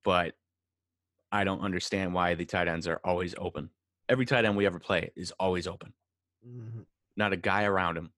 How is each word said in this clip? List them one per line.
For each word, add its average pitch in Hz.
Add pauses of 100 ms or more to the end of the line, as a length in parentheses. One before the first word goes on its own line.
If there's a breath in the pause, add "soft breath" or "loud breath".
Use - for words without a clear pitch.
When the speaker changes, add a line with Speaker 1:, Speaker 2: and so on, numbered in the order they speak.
Speaker 1:
But 87 (960)
I 104
don't 95
understand 92
why 87
the 85
tight 87
ends 82
are 82
always 90
open. 85 (380)
Every 127
tight 123
end 104
we 101
ever 87
play -
is 90
always 90
open. - (540)
Speaker 2:
Mm-hmm. 113 (340)
Speaker 1:
Not 101
a 95
guy 101
around 92
him. 82